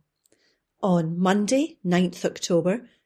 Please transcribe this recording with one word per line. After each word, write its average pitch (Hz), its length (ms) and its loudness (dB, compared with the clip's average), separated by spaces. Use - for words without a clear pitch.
on 170 380 0
Monday, 208 640 0
ninth 180 420 0
October 185 640 -2